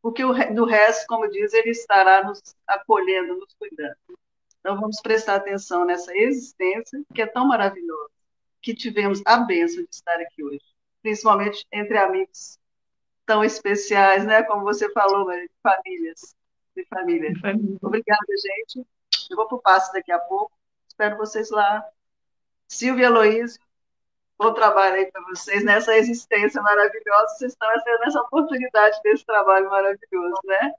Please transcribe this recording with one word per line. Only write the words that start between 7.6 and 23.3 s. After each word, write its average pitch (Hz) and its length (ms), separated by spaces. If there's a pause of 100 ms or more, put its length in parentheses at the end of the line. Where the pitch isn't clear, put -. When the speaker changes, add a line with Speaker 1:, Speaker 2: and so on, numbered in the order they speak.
Speaker 1:
que 233 140
tivemos 202 500
a 233 140
bênção 175 440
de 170 80
estar 170 300
aqui - 240
hoje, 143 160 (420)
principalmente 208 720
entre 208 260
amigos 190 600 (680)
tão 214 180
especiais, 202 800
né? 220 200
Como 208 180
você 208 300
falou, 196 340
né? 180 160
De 175 80 (120)
famílias, 185 760 (400)
de 185 100
família. 170 460
Speaker 2:
De - 80
família. 202 420
Speaker 1:
Obrigada, 415 460
gente. 392 580 (440)
Eu 359 60
vou 220 100
pro 247 140
passe 190 320
daqui 185 180
a 175 80
pouco. 190 340 (360)
Espero 208 280
vocês 214 340
lá. 214 340 (840)
Silvia, 247 400
Aloysio, 226 520 (760)